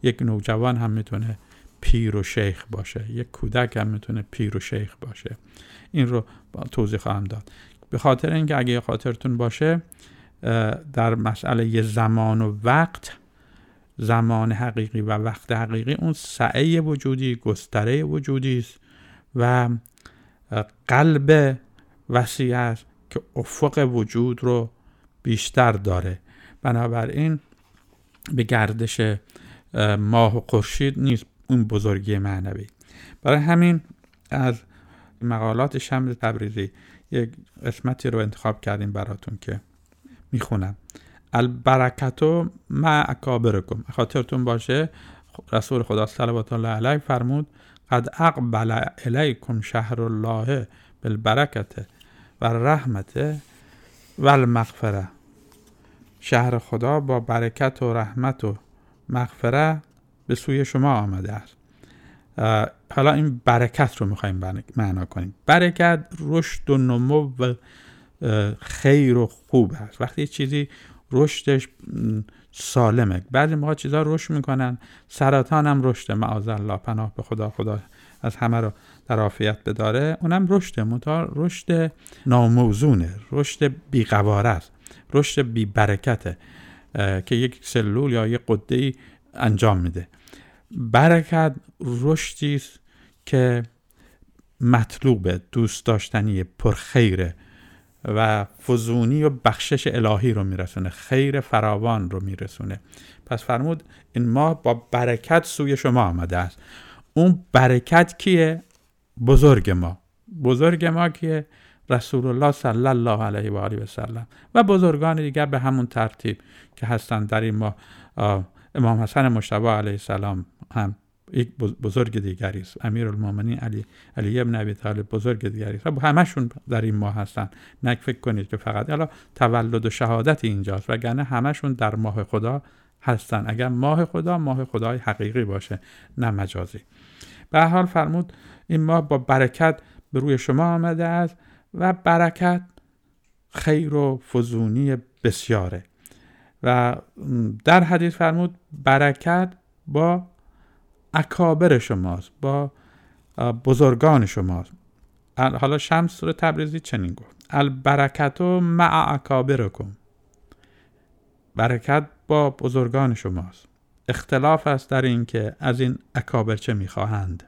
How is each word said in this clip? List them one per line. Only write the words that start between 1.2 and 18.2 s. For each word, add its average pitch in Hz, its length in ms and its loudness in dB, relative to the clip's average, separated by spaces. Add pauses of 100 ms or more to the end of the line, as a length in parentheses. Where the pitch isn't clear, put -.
پیر 110 340 4
و 101 80 -2
شیخ 101 480 -4
باشه، 107 400 -10
یک 117 200 -10
کودک 123 460 -2
هم 107 100 -2
می‌تونه 107 440 -6
پیر 104 260 -4
و - 20 -4
شیخ 104 420 -8
باشه. - 360 -14 (540)
این 139 160 2
رو 120 180 -2 (280)
با-، - 180 -10
توضیح 107 280 -2
خواهم 101 240 -4
داد. 107 280 -10 (380)
به 123 80 -4
خاطر 143 360 2
اینکه 156 240 0
اگه 123 240 0
خاطرتون 120 560 -4
باشه، 151 440 0 (600)
اه، 113 280 0 (220)
در 113 220 0
مسئلهٔ 113 680 -2
زمان 110 600 2
و 104 220 -2
وقت، 147 540 0 (800)
زمان 113 540 0
حقیقی 110 500 -4
و 107 100 -2
وقت 107 400 -4
حقیقی، 113 420 -4
اون 160 200 -2
سعهٔ 160 680 0
وجودی، 135 540 -2
گسترهٔ 113 680 -2
وجودی 135 560 -2